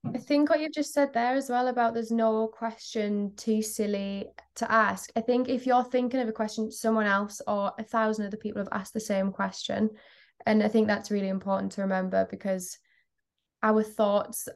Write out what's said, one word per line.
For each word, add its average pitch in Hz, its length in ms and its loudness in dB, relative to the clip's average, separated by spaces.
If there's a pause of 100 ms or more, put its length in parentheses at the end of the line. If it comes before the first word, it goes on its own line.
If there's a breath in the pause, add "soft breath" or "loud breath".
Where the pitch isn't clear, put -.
(160)
I - 20 -2
think 294 320 2
what 302 120 4
you've 311 100 -4
just 294 220 -4
said 277 200 2
there 240 220 2
as 269 140 -2
well 247 180 2
about 240 260 2
there's 226 160 -4
no 226 380 2
question 208 880 -4
too 220 260 0
silly 196 640 -4 (280)
to - 160 -2
ask. 208 460 2
I 233 40 0
think 247 280 2
if 262 180 -2
you're 247 160 4
thinking 247 380 0
of 226 80 -2
a - 20 -4
question, 220 400 -4
someone 220 340 0
else 208 400 0
or 202 320 -2
a 220 60 -8
thousand 214 440 -2
other 208 100 -8
people 208 240 -6
have 196 100 -6
asked 196 220 -6
the 220 80 -4
same 196 320 0
question. 196 560 -2 (560 soft breath)
And 214 180 4
I 208 60 4
think 220 180 4
that's 208 240 0
really 202 160 0
important 190 460 -2
to 202 80 -6
remember, 190 500 0
because 190 460 -4 (840)
our 214 220 4
thoughts 208 720 0